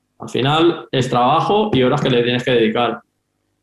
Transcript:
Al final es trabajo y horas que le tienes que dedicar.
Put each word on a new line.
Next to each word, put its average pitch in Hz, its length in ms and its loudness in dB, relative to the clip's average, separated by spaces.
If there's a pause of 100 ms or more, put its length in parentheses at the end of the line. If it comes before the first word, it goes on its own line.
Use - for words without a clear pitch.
(200)
Al 113 100 -14
final 156 600 0
es 131 180 -2
trabajo 160 640 0
y 131 80 2
horas 127 200 0
que 139 100 0
le 120 100 2
tienes 123 220 -2
que 135 80 -2
dedicar. 113 500 0 (600)